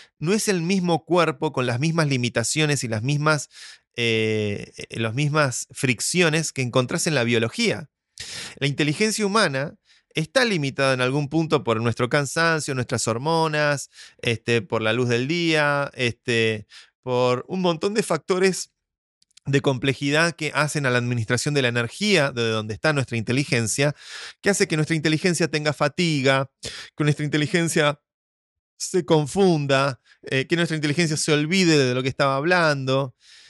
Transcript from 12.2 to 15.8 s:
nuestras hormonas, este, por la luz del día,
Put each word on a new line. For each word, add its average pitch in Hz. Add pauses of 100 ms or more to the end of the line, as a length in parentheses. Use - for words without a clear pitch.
nuestras 127
hormonas, 151 (320)
este, 117
por 110
la 110
luz 123
del 123
día, 151